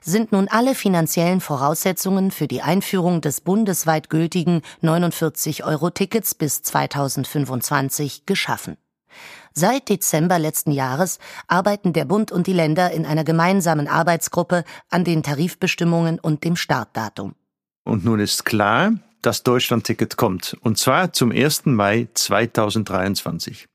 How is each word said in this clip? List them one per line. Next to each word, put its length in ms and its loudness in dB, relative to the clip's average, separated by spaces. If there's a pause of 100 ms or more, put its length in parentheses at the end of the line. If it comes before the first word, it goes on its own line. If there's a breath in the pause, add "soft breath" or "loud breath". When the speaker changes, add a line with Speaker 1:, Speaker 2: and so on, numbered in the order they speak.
Speaker 1:
sind 300 0
nun 160 2
alle 260 2
finanziellen 680 2
Voraussetzungen 880 0
für 160 -4
die 140 -4
Einführung 580 0
des 220 -4
bundesweit 680 0
gültigen 520 0 (180 loud breath)
neunundvierzig 840 -2
Euro 240 -2
Tickets 440 -2
bis 280 -4
zweitausendfünfundzwanzig 1600 -4
geschaffen. 520 -4 (720 loud breath)
Seit 380 0
Dezember 500 2
letzten 320 -2
Jahres 480 -2 (300 loud breath)
arbeiten 420 2
der 140 0
Bund 260 0
und 160 0
die 60 0
Länder 380 2
in 140 -4
einer 200 0
gemeinsamen 640 2
Arbeitsgruppe 760 0 (260 loud breath)
an 140 0
den 180 2
Tarifbestimmungen 960 0
und 260 -2
dem 100 0
Startdatum. 800 -4 (480)
Speaker 2:
Und 220 -2
nun 160 4
ist 240 -2
klar, 480 2 (280)
das 220 0
Deutschlandticket 720 0
kommt, 460 -2
und 160 0
zwar 340 2
zum 220 2
ersten 420 2
Mai 380 2
zweitausenddreiundzwanzig. 1600 -2